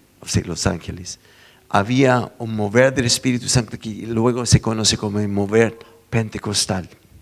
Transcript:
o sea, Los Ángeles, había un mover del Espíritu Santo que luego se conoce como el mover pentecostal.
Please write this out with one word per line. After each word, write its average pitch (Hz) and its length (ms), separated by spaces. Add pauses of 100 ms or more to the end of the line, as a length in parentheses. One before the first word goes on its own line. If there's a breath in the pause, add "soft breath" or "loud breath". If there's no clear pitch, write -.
(200)
o - 80
sea, - 160
Los 85 220
Ángeles, 87 520 (520 soft breath)
había 123 680
un 113 180
mover 110 400
del 131 120
Espíritu 123 420
Santo 113 300
que 113 100 (180)
luego 117 380
se - 160
conoce 110 380
como 104 200
el 104 100
mover 101 500 (320 loud breath)
pentecostal. 104 800 (320)